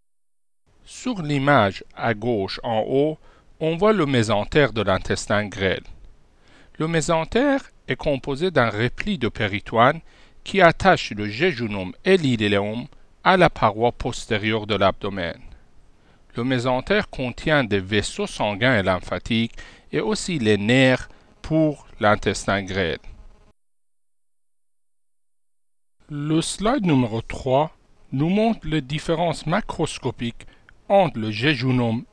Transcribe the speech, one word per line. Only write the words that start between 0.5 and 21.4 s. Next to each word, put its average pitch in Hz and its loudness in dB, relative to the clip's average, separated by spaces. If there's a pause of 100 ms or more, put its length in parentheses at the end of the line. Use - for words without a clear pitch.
Sur 226 -8
l'image 139 2 (120)
à 117 -2
gauche 104 -2
en 113 0
haut, 147 0 (400)
on 160 -2
voit 208 4
le 170 2
mésentère 117 2
de 110 -2
l'intestin 101 0
grêle. 95 -2 (960)
Le 156 -2
mésentère 170 0 (260)
est - -2
composé 143 -2
d'un 123 4
repli 110 -2
de 113 0
péritoine 113 0 (420)
qui 190 0
attache 170 4
le 104 -6
jejunum 107 -4 (100)
et 190 4
l'iléum 107 0 (380)
à 185 4
la 170 6
paroi 113 0
postérieure 110 -4
de 104 0
l'abdomen. 95 -2 (960)
Le 117 -6
mésentère 131 -2
contient 139 -2
des 101 0
vaisseaux 101 -2
sanguins 113 0
et 98 2
lymphatiques 92 -2 (360)
et 147 -2
aussi 202 -4
les 107 4
nerfs 123 2 (320)